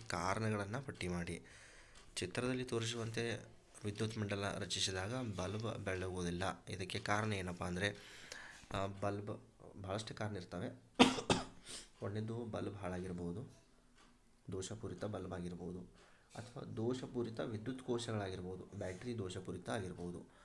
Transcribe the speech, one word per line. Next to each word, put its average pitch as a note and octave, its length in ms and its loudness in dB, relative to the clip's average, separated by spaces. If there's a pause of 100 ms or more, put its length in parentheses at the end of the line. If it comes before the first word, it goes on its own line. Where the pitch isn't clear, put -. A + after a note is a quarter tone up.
ಕಾರಣಗಳನ್ನ G2+ 680 4
ಪಟ್ಟಿ A2 300 -2
ಮಾಡಿ. F2 340 0 (760)
ಚಿತ್ರದಲ್ಲಿ B2 480 2
ತೋರಿಸುವಂತೆ A2+ 800 0 (400)
ವಿದ್ಯುತ್ G#2+ 340 2
ಮಂಡಲ G2+ 400 2
ರಚಿಸಿದಾಗ F#2+ 560 2
ಬಲ್ಬ್ G#2 720 0
ಬೆಳಗುವುದಿಲ್ಲ. F#2 840 2
ಇದಕ್ಕೆ F#2+ 300 -2
ಕಾರಣ G#2+ 340 4
ಏನಪ್ಪ F2+ 320 0
ಅಂದ್ರೆ, F#2 340 2 (760)
ಆ, G2 140 2
ಬಲ್ಬ್, G2+ 540 -2 (420)
ಭಾಳಷ್ಟು G2 320 -2
ಕಾರಣ G#2 220 -2
ಇರ್ತವೆ. F2+ 440 -4 (180)
<coughs> - 1040 4
ಒಂದನೇದು A2+ 420 0
ಬಲ್ಬ್ G2+ 320 -2
ಹಾಳಾಗಿರ್ಬೋದು, F2+ 760 -2 (1000)
ದೋಷಪೂರಿತ F#2+ 520 -2
ಬಲ್ಬ್ F#2 300 -2
ಆಗಿರ್ಬೋದು, F2 460 -4 (540)
ಅಥವಾ - 280 -8 (140)
ದೋಷಪೂರಿತ A#2+ 640 0
ವಿದ್ಯುತ್ B2 420 -2
ಕೋಶಗಳಾಗಿರ್ಬೋದು, G2 960 0
ಬ್ಯಾಟರಿ G2+ 400 -2
ದೋಷಪೂರಿತ F2+ 500 -2
ಆಗಿರ್ಬೋದು, F2 500 0 (260)